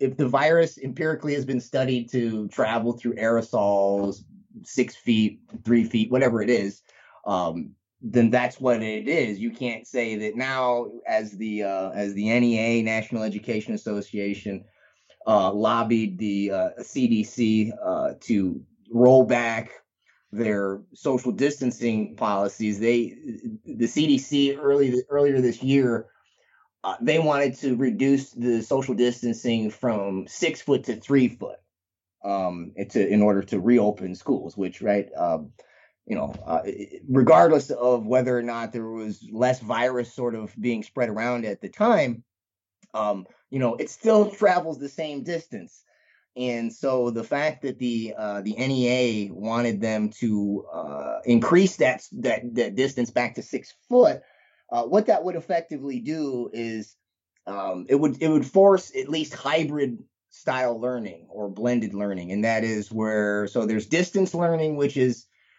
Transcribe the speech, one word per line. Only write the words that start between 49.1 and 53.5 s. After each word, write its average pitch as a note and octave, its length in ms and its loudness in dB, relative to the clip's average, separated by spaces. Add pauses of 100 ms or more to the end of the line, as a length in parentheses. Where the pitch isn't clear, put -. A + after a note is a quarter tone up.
wanted A2 500 -2
them G#2+ 280 0 (120)
to, G2+ 520 -2
uh, C#2+ 520 -8
increase E3 520 6
that, - 260 2 (100)
that, A#2+ 420 -4
that A2 200 0
distance B2+ 360 -2
back A#2+ 240 -2
to A2 80 -8
six - 320 -10 (140)